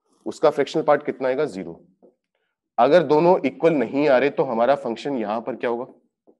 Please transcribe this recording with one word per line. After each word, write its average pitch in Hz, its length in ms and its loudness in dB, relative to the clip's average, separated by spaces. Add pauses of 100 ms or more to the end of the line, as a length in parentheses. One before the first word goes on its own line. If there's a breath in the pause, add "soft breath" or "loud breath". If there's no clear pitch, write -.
(260)
उसका 127 240 0
फ्रैक्शनल 143 340 -2
पार्ट 147 220 0
कितना 135 220 -6
आएगा? 131 180 -2
ज़ीरो। 92 420 -12 (920)
अगर 143 260 4
दोनों 160 420 4
इक्वल 160 280 0
नहीं 139 360 0
आ 131 80 4
रहे, 135 120 2
तो 147 140 -2
हमारा 123 320 0
फंक्शन 135 420 -6
यहां 110 240 -4
पर 117 140 -10
क्या 120 140 -6
होगा? 120 240 -8 (460)